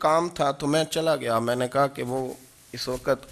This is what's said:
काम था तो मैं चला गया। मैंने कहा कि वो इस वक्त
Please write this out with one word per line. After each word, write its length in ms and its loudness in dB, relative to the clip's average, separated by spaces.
काम 280 4
था 220 0
तो 140 -4
मैं 260 2
चला 240 2
गया। 260 0
मैंने 260 0
कहा 200 2
कि 160 -8
वो 200 -2
इस 140 -8
वक्त 440 -2